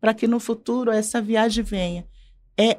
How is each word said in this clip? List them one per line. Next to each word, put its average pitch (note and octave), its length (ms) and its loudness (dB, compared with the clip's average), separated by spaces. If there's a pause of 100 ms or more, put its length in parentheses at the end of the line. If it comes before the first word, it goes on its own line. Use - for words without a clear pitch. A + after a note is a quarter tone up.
pra A3 140 2
que A3 140 0
no A#3 100 2
futuro A#3 540 -2
essa G#3+ 280 -2
viagem A3 440 0
venha? F3+ 420 -4 (500)
É, A3 220 2